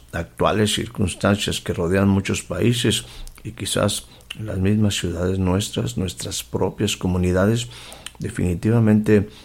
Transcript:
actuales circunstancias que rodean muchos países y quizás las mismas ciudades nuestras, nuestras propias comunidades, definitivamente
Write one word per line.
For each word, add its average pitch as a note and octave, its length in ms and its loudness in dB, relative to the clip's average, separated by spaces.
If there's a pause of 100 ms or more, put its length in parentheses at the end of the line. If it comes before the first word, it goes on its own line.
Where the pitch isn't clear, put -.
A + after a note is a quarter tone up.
(120)
actuales F2 600 0
circunstancias - 880 -2
que - 120 -4
rodean F#2+ 360 2
muchos G2 360 0
países A2 640 0 (360)
y - 80 -10
quizás - 560 -2 (320)
las G#2 200 -6
mismas G2+ 360 4
ciudades F2+ 460 -2
nuestras, F#2 580 0
nuestras - 460 -6
propias G2+ 520 -2
comunidades, F#2 720 2 (540)
definitivamente G#2+ 1080 2 (140)